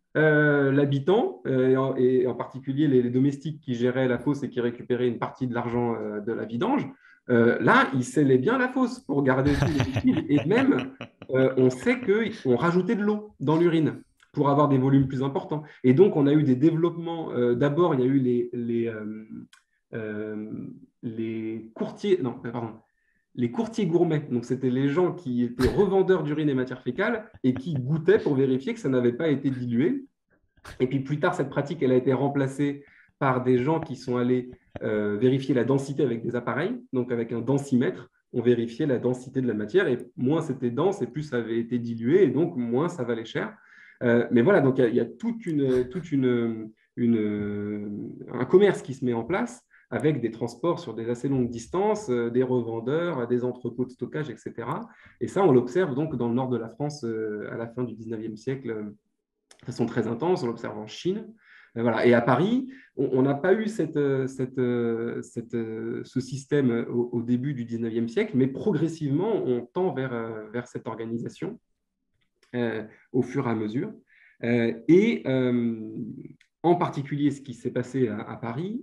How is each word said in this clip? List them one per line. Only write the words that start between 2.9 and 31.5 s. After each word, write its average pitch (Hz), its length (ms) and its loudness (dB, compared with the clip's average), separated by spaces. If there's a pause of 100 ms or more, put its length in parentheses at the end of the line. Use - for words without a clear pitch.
les 120 80 2
domestiques 139 520 0
qui 123 140 -6
géraient 123 320 0
la 120 100 0
fosse 139 260 -4
et 113 60 -4
qui 120 120 -4
récupéraient 120 460 -2
une 117 120 -2
partie 131 280 -4
de 117 60 -4
l'argent, 117 420 0
euh, 107 260 -4
de 113 100 -2
la 110 140 -4
vidange, 180 420 0 (420)
euh, 117 300 6
là, 226 340 6
ils 127 100 0
scellaient 131 340 4
bien 208 200 2
la 254 120 2
fosse 254 300 -2
pour 143 240 -2
garder 135 300 4
tout 139 120 2
le 139 180 2
liquide. 160 460 0
Et 147 180 2
même, 226 440 2 (400)
euh, 131 260 4
on 127 120 6
sait 233 300 0
qu'on 196 560 0
rajoutait 180 400 2
de 196 60 -2
l'eau 208 380 -2
dans 151 180 2
l'urine 160 460 2 (280)
pour 143 180 0
avoir 143 180 4
des 139 100 4
volumes 135 300 4
plus 127 160 -4
importants. 151 400 -4 (200)
Et 127 100 6
donc, 190 240 6
on 143 100 4
a 143 60 6
eu 156 100 6
des 127 120 4
développements. 165 760 0
Euh, 123 240 2
d'abord, 147 400 2
il 127 60 2
y - 20 2
a - 20 4
eu 135 140 4
les, 123 340 0
les, 117 340 -2
euh, 107 360 -8 (720)
euh, 107 560 -8 (500)
les 113 720 -8
courtiers, 208 480 -2
non, 123 140 -4 (100)
euh, 120 60 -8
pardon, 113 220 -8 (600)
les 120 160 -2
courtiers 220 380 -2
gourmets. 165 420 2
Donc, 120 160 -2
c'était 127 240 -2
les 131 180 0
gens 165 240 0
qui 120 320 -2
étaient 120 240 2
revendeurs 185 540 4
d'urine 151 280 0
et 135 40 2
matières 127 300 -4
fécales 220 480 -2 (120)
et 127 120 4
qui 156 180 -6
goûtaient 160 460 2
pour 143 160 0
vérifier 135 400 0
que - 40 -14
ça 147 100 -2
n'avait 120 240 4
pas 165 160 0
été 139 200 0
dilué. 127 560 0 (760)
Et 127 60 2
puis, 135 140 0
plus 147 200 -4
tard, 180 140 0
cette 135 160 -4
pratique, 151 320 -4